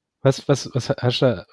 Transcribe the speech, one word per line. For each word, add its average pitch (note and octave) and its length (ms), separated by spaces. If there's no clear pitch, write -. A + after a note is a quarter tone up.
was, - 240
was, C3 260
was - 180
ha-, - 100
hast B2 220
du C#3 40
da, A2 260